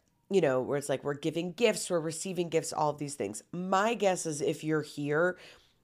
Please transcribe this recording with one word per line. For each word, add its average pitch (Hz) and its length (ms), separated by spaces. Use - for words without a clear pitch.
you 196 100
know, 131 220
where 127 160
it's 139 100
like, 135 140
we're 143 120
giving 165 380
gifts, 214 380
we're 175 80
receiving 165 500
gifts, 160 240
all 151 180
of 147 80
these 143 180
things. 107 340
My 190 440
guess 185 320
is 151 140
if 151 220
you're 156 200
here, 151 540